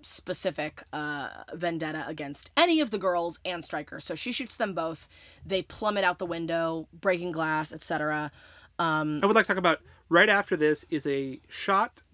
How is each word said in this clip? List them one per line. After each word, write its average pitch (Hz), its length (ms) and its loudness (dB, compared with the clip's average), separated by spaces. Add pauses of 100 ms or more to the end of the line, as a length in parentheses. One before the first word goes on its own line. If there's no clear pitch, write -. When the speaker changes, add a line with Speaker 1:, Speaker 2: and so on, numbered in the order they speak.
Speaker 1:
specific, - 800 -4 (100)
uh, 147 360 -6 (260)
vendetta 160 520 -4
against 143 520 -8
any 330 220 6
of 247 100 0
the 208 80 -2
girls 175 460 0
and 175 200 -6
Stryker. - 360 -8
So - 140 -6
she 240 180 -6
shoots 240 240 -6
them 208 180 -2
both. 165 340 -4 (380)
They 185 160 0
plummet 202 420 0
out 180 140 2
the 185 80 -4
window, 165 680 -2
breaking 175 400 0
glass, 156 400 -2
et 156 100 -12
cetera. 151 480 -2 (480)
Um, 156 440 2
Speaker 2:
I 202 40 6
would 214 80 4
like 220 120 4
to - 20 -4
talk 190 80 0
about, 175 240 2 (300)
right 180 180 8
after 202 300 2
this 151 320 4
is 147 160 -2
a 139 420 -2
shot - 540 0 (120)